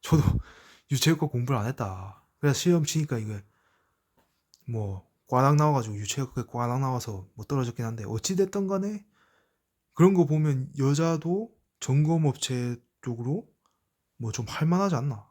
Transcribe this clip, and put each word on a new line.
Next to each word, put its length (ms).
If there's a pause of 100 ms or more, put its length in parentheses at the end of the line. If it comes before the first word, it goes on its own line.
저도 200
<laughs> 220 (480)
유체역학 400
공부를 280
안 80
했다. 580 (140)
그래서 180
시험 280
치니까 320
이거 220 (1300)
뭐 420 (180)
꽈당 300
나와가지고, 400
유체역학에 520
꽈당 320
나와서 520
뭐 120
떨어졌긴 400
한데, 200
어찌됐든 600
간에 380 (880)
그런 200
거 120
보면 520
여자도 760 (260)
점검업체 960 (240)
쪽으로 460 (680)
뭐 140
좀 160
할만하지 480
않나. 360